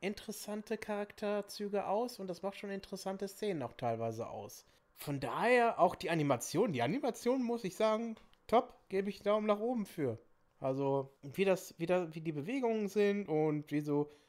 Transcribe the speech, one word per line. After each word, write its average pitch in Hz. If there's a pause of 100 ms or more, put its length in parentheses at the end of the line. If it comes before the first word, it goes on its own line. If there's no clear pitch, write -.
interessante 208
Charakterzüge 208
aus 233
und 190
das 175
macht 196
schon 202
interessante 196
Szenen 190
auch 117
teilweise 113
aus. - (300)
Von 139
daher 220
auch 175
die 160
Animation. 156
Die 117
Animation, 247
muss 233
ich 175
sagen, 220 (300)
top, 247 (140)
gebe 196
ich -
Daumen 214
nach 208
oben 233
für. 123 (420)
Also, 135 (100)
wie 143
das, 185
wie 165
da, 180
wie 170
die 160
Bewegungen 220
sind 202
und 156
wie 147
so 147 (180)